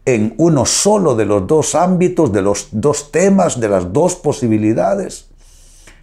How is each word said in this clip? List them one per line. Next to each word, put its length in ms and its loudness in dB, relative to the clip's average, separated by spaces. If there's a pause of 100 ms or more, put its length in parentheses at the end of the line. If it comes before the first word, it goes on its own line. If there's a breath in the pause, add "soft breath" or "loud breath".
en 320 0
uno 260 2
solo 500 0
de 120 0
los 200 0
dos 280 0
ámbitos, 580 0
de 100 0
los 300 -2
dos 400 -2
temas, 480 2
de 80 0
las 240 -2
dos 240 0
posibilidades? 1120 -2 (760 soft breath)